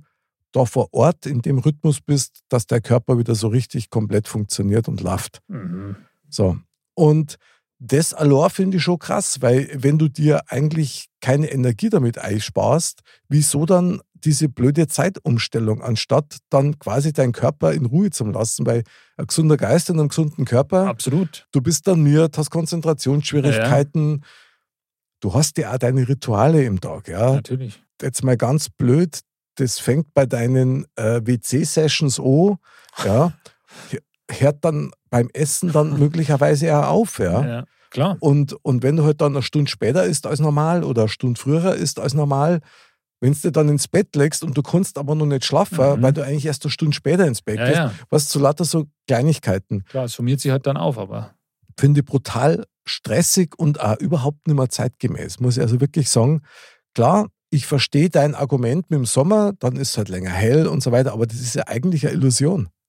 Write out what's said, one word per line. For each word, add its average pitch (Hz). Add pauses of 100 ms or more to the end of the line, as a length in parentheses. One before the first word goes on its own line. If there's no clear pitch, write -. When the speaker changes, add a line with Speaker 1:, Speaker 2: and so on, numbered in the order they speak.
(520)
Speaker 1:
da 131
vor 113
Ort 143
in 131
dem 135
Rhythmus 147
bist, -
dass 120
der 117
Körper 123
wieder 117
so 107
richtig 117
komplett 104
funktioniert 104
und 90
läuft. 92
Speaker 2:
Mhm. 98 (320)
Speaker 1:
So. 92 (380)
Und 151 (440)
das 135
allein 147
finde 190
ich 147
schon 175
krass, -
weil 131
wenn 143
du 156
dir 147 (100)
eigentlich 151 (120)
keine 143
Energie 127
damit 135
einsparst, 110 (260)
wieso 143
dann 180 (120)
diese 151
blöde 143
Zeitumstellung, 117
anstatt 123 (120)
dann 143
quasi 143
deinen 131
Körper 147
in 147
Ruhe 175
zu -
lassen, 113
weil 117 (340)
ein -
gesunder 156
Geist 131
in 165
einem 147
gesunden 151
Körper, 185
Speaker 2:
Absolut. 147
Speaker 1:
du 139
bist 156
dann 170
miert, 151
hast 151
Konzentrationsschwierigkeiten, 143
Speaker 2:
Ja, 151
ja. 143 (1000)
Speaker 1:
du 90
hast 143
ja 120
auch 127
deine 127
Rituale 135
im 98
Tag, -
ja. 117
Speaker 2:
Natürlich. 127 (200)
Speaker 1:
Jetzt 131
mal 127
ganz 131
blöd, 156 (340)
das 131
fängt 147
bei 139
deinen, 127 (100)
äh, 113
W-C-Sessions 143
an, 156 (460)
ja, 131 (480)
Speaker 2:
<laughs> -
Speaker 1:
hört 147
dann 147 (180)
beim 120
Essen 156
dann 151
Speaker 2:
<laughs> -
Speaker 1:
möglicherweise 147
auch 143
auf, 185
ja. 98
Speaker 2:
Ja, 120 (240)
klar. 165
Speaker 1:
Und, 143 (100)
und 123
wenn 143
du 156
halt 151
dann 147
eine 139
Stunde 147
später 143
isst 160
als 139
normal 156
oder 117
eine 107
Stunde 123
früher 165
isst -
als 131
normal, 147 (640)
wenn 135
du 175
dann 151
ins 147
Bett -
legst 151
und 147
du 147
kannst -
aber 143
noch 156
nicht 139
schlafen, 175 (220)
Speaker 2:
Mhm. 110
Speaker 1:
weil 131
du 151
eigentlich 143
erst 147
eine 139
Stunde 151
später 180
ins 117
Bett 110
Speaker 2:
Ja, 120
Speaker 1:
gehst, 147
Speaker 2:
ja. 127 (160)
Speaker 1:
was 147
zu 151
lauter 147
so 151 (220)
Kleinigkeiten. 117
Speaker 2:
Klar, 131
es 120
summiert 127
sich 143
halt 131
dann 139
auf, 143
aber 110 (440)
Speaker 1:
Finde 143
ich 135
brutal 143 (200)
stressig -
und 147
auch 110
überhaupt 147
nicht 151
mehr 131
zeitgemäß, -
muss 123
ich -
also 120
wirklich 143
sagen. 139 (540)
Klar, 165 (240)
ich 139
verstehe 147
dein 147
Argument 135
mit 156
dem 127
Sommer, 202
dann 127
ist 135
es -
halt 104
länger 92
hell 117
und 139
so 123
weiter, 123
aber 113
das 117
ist 123
ja -
eigentlich 151
eine -
Illusion. 131 (200)